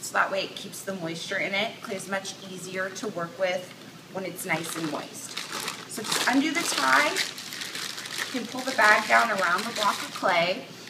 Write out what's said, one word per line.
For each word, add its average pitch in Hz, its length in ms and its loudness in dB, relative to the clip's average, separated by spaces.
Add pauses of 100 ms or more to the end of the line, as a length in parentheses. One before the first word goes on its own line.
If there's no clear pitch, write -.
so - 140 -6
that 196 180 2
way 190 100 0
it - 140 -8
keeps - 260 -10
the 196 120 -6
moisture 170 440 -4
in 180 160 -2
it. 214 260 -2
Clay - 140 -6
is 185 140 -8
much 196 260 -4 (160)
easier 185 400 -4
to 190 180 -6
work 170 300 -6
with 185 340 0 (400)
when 190 120 -4
it's 170 200 -6
nice 165 320 -2
and 160 140 -2
moist. - 480 -8 (500)
So - 140 -6
just - 260 2
undo 277 220 6
the 294 100 2
tie. 269 520 4
You - 1300 -4
can 214 80 -4
pull 254 140 -6
the 262 140 -2
bag 220 320 8
down 233 220 6
around 190 340 2
the 233 100 -4
block 214 280 2
of 294 100 -8
clay. 185 540 2 (240)